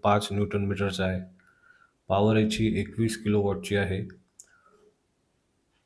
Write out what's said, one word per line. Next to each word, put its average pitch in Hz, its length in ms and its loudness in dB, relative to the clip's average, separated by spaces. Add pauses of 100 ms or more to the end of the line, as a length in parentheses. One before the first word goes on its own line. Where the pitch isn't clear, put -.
पाच 104 300 4
न्यूटन 101 320 -2
मीटरचा 98 400 -2
आहे. 92 180 -2 (840)
पॉवर 104 280 4
याची 107 440 0
एकवीस 110 440 -4
किलोवॉटची 101 520 0
आहे. 95 480 -4 (1600)